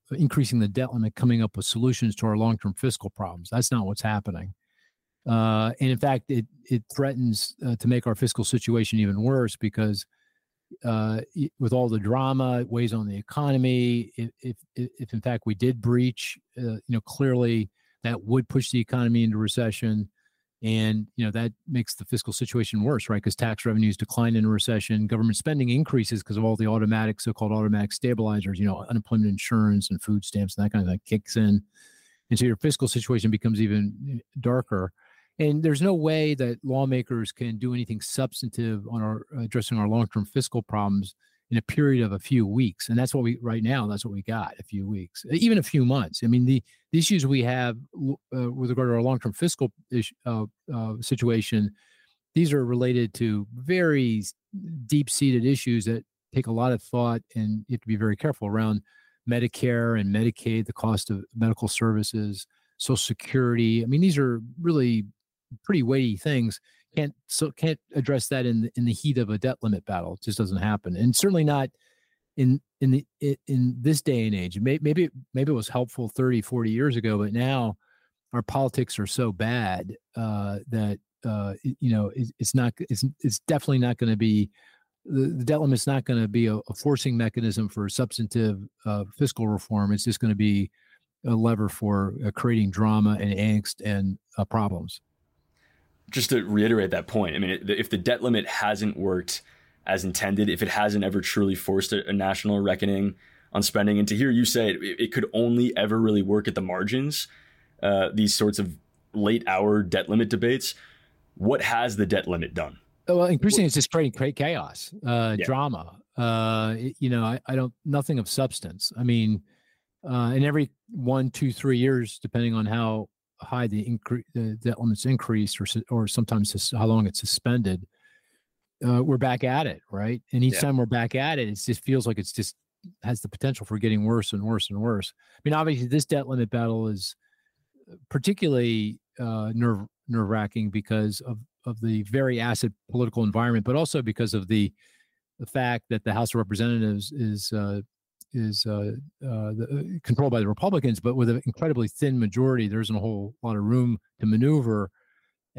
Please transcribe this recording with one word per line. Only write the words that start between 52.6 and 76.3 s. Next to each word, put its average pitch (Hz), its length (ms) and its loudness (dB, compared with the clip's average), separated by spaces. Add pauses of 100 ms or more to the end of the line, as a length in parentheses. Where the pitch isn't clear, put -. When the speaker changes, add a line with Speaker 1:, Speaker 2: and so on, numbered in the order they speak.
Speaker 1:
related 123 500 2
to 104 400 0
very 135 640 2
s-, - 140 -8 (520)
deep-seated 135 580 2
issues 120 400 0
that 113 220 -4 (280)
take 131 120 0
a 113 60 -2
lot 120 200 0
of 113 100 -2
thought, 120 380 -2 (160)
and 107 320 -2
you 123 60 -4
have - 80 -4
to - 60 -10
be 110 80 0
very 107 200 0
careful 135 320 -4
around 110 320 0 (480)
Medicare 117 720 0
and 101 140 0
Medicaid, 113 500 0
the - 80 -8
cost 110 380 -2
of 98 140 -6 (120)
medical 113 320 0
services, 107 800 -2 (320)
Social - 180 0
Security. 117 840 0
I 113 40 -4
mean, 139 140 2
these 180 160 4
are 123 240 0 (200)
really 127 440 2 (580)
pretty 180 200 2
weighty 123 340 2
things. 120 420 -2 (380)
Can't, 147 180 -2 (120)
so - 240 -2
can't 160 300 -2 (160)
address 135 320 0
that 131 180 0
in, 117 300 0
in 123 80 2
the 120 80 2
heat 131 260 0
of 107 120 0
a 107 80 -2
debt - 240 -2
limit 104 220 0
battle. 87 300 -6
It - 80 -16
just 104 160 -4
doesn't 95 200 0
happen. 98 380 -2
And 120 180 4
certainly 185 280 2
not 143 280 0 (680)
in, 131 240 4 (200)
in 131 120 4
the, 139 140 2 (140)
i-, 143 160 0 (120)
in 123 320 2
this 147 200 2
day 120 260 0
and 107 80 0
age. 90 260 -4
May-, 131 200 0
maybe, 156 280 2 (240)
maybe 139 180 0
it 143 60 2
was 107 120 -4
helpful 123 400 -4
thirty, 127 320 0